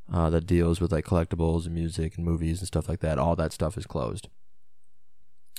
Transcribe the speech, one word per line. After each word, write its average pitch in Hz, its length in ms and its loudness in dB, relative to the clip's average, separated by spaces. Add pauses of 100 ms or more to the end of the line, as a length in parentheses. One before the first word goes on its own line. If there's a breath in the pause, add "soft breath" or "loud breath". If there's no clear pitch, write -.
(140)
uh, 82 160 4
that 82 160 4
deals 85 340 6
with, 85 140 2
like, 78 140 2
collectibles 82 580 2
and 85 100 -4
music 82 420 -2
and 85 100 -2
movies 82 320 2
and 90 80 -6
stuff - 200 0
like 82 140 -2
that, 80 160 0
all 78 200 2
that 78 160 0
stuff - 260 -2
is 85 80 -6
closed. - 420 -4 (1300)